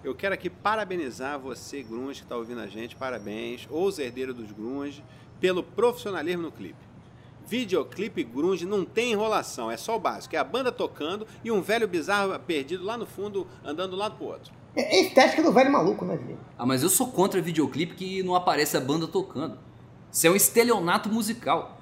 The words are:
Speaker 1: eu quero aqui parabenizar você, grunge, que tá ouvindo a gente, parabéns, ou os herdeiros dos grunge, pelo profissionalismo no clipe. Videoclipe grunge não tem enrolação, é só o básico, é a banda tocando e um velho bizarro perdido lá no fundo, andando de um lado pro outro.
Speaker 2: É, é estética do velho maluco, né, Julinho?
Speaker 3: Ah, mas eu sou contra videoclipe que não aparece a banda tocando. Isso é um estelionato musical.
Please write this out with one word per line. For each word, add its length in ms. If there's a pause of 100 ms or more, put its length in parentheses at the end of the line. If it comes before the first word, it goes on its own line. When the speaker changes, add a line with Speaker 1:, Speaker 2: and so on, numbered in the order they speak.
Speaker 1:
eu 120
quero 180
aqui 160
parabenizar 880
você, 460
grunge, 380
que 60
tá 80
ouvindo 260
a 60
gente, 280
parabéns, 760
ou 160
os 140
herdeiros 360
dos 160
grunge, 520 (360)
pelo 220
profissionalismo 800
no 100
clipe. 280 (680)
Videoclipe 800
grunge 420
não 180
tem 280
enrolação, 580
é 80
só 200
o 20
básico, 360
é 40
a 40
banda 280
tocando 560 (160)
e 80
um 100
velho 260
bizarro 520
perdido 440
lá 140
no 80
fundo, 400 (180)
andando 280
de 60
um 20
lado 160
pro 100
outro. 260 (240)
Speaker 2:
É, 220
é 40
estética 420
do 80
velho 200
maluco, 340
né, 120
Julinho? 220 (180)
Speaker 3:
Ah, 80
mas 160
eu 80
sou 180
contra 340
videoclipe 540
que 280
não 120
aparece 420
a 40
banda 260
tocando. 520 (520)
Isso 140
é 40
um 60
estelionato 720
musical. 720